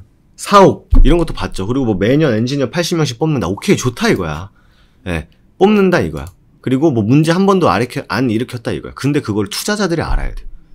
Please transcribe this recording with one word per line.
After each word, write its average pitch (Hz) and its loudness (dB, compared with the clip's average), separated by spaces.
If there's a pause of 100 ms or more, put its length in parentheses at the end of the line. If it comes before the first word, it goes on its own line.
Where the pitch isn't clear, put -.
(360)
사옥 185 2 (140)
이런 170 6
것도 165 -2
봤죠. 95 -6
그리고 127 -2
뭐 110 0
매년 127 2
엔지니어 123 -2
팔십 170 -4
명씩 127 -2
뽑는다. 147 -2
오케이, 101 0
좋다 127 -2
이거야. 90 -4 (560)
예, 82 -6 (300)
뽑는다 190 4
이거야. 78 -6 (360)
그리고 131 0
뭐 113 0
문제 151 2
한 185 0
번도 190 2
안 92 0
일으켜-, 131 -6
안 123 -2
일으켰다 117 -6
이거야. 67 -10
근데 143 -2
그걸 104 -4
투자자들이 190 -4
알아야 135 -2
돼. - -14 (300)